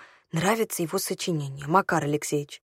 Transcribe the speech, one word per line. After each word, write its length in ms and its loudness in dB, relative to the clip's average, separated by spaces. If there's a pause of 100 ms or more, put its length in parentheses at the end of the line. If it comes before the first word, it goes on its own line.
(300)
нравится 520 0
его 160 -2
сочинение, 680 -4
Макар 380 4
Алексеевич? 600 -2